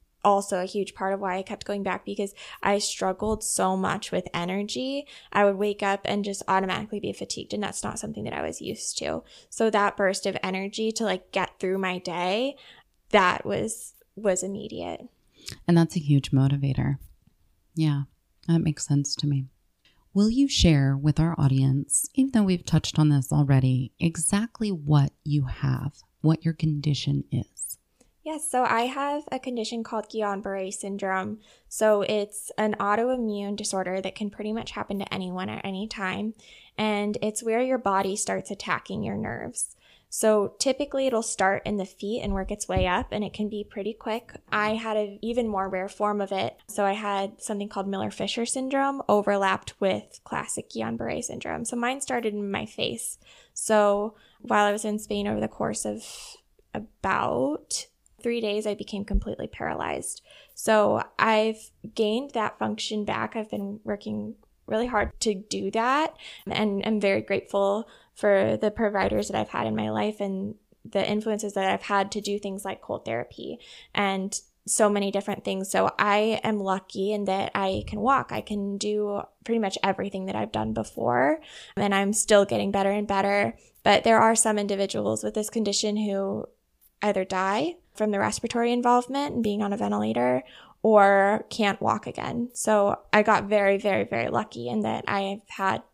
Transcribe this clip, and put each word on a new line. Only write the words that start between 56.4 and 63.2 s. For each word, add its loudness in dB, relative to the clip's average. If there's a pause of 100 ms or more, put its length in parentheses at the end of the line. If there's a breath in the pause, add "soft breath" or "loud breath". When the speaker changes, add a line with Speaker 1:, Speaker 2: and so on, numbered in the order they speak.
Speaker 1:
about -2 (360)
three -2
days, -2
I -2
became -8
completely -2
paralyzed. -6 (320 loud breath)
So 4 (160)
I've 2 (240)
gained 0
that -4
function -4
back. -4